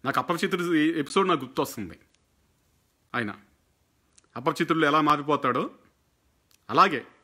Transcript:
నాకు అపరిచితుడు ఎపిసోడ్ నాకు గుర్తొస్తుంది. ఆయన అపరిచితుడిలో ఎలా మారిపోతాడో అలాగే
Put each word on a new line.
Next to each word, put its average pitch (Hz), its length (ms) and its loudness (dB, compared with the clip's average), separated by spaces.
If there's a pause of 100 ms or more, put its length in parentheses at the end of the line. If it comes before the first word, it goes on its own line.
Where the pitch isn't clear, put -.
నాకు 135 140 0
అపరిచితుడు 175 560 -2
ఎపిసోడ్ 160 520 2
నాకు 147 180 0
గుర్తొస్తుంది. 117 540 -6 (1160)
ఆయన 107 180 -4 (1000)
అపరిచితుడిలో 156 520 0
ఎలా 156 140 4
మారిపోతాడో 147 680 0 (1000)
అలాగే 151 360 4 (180)